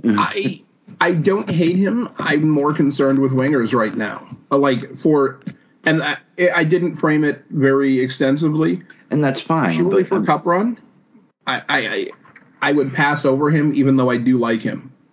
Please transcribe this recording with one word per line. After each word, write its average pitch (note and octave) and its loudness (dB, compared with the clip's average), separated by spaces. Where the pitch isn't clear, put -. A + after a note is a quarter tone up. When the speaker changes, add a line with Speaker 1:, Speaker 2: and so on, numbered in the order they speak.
Speaker 1:
I, G3 -2
I F3 2
don't G3 0
hate F3 2
him. G3+ 0
I'm D3+ 0
more D3 2
concerned C3+ 2
with C3+ 2
wingers C3 0
right G#2+ 0
now. G#2 -8
Uh, C#3 2
like, C#3 -2
for, C#3+ 0
and D#3+ 2
I, D3 -4
I E3+ 2
didn't E3+ 0
frame D3+ 2
it D3 -2
very C3+ 2
extensively. D3+ 0
Speaker 2:
And D3+ 0
that's C3+ -2
fine, D#3+ -2
Speaker 1:
Surely F#3 2
Speaker 2:
but - -6
Speaker 1:
for F#3+ 0
Speaker 2:
I'm F#3+ -2
Speaker 1:
Cup D3+ 0
run, G3 0
I, B2 -4
I, - -16
I, A2+ -4
I C#3+ 0
would C3+ 0
pass D3 0
over C#3+ 2
him, D3+ 2
even C3+ 2
though B2+ 2
I A#2+ 0
do B2 2
like A#2 0
him. A2+ -8